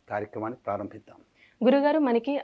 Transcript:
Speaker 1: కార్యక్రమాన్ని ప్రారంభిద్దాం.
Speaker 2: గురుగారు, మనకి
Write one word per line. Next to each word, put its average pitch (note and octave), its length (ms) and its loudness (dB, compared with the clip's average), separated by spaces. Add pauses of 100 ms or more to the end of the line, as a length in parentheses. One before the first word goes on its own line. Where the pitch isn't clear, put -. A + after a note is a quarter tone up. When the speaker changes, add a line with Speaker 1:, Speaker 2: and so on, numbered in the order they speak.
Speaker 1:
కార్యక్రమాన్ని G#2+ 560 -6
ప్రారంభిద్దాం. G2+ 540 -8 (420)
Speaker 2:
గురుగారు, C#4 480 4
మనకి A#3 340 0